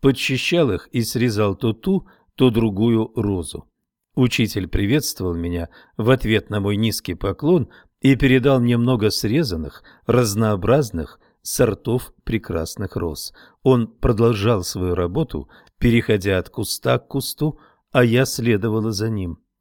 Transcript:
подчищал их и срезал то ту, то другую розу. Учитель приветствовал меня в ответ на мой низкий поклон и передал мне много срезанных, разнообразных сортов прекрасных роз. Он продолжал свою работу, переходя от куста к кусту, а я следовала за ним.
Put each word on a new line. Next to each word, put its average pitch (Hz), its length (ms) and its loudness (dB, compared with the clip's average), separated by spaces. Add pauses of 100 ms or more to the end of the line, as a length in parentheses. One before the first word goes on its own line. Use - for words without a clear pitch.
подчищал 139 720 0
их - 200 -8
и 120 100 0
срезал 107 520 0
то 110 200 -2
ту, 185 340 -2 (260)
то 131 140 4
другую 110 680 2
розу. 101 540 -4 (460)
Учитель 110 540 0
приветствовал 98 680 -2
меня 85 340 -4 (280)
в 110 120 -2
ответ 110 400 2
на 104 120 -4
мой 101 160 0
низкий 104 380 -2
поклон 101 540 0 (320)
и 131 160 4
передал 131 440 4
мне 120 160 2
много 117 340 2
срезанных, 101 720 -4 (240)
разнообразных 110 1120 0 (240)
сортов - 680 -2 (100)
прекрасных 90 720 -6
роз. 85 360 -8 (300)
Он 123 260 2
продолжал 113 720 0
свою 90 320 -4
работу, 87 540 -4 (300)
переходя 107 600 2
от 90 100 -6
куста 123 500 -4
к - 100 -20
кусту, 147 500 -6 (340)
а 127 120 4
я 120 200 4
следовала 110 680 0
за 107 160 -4
ним. 95 300 -6 (220)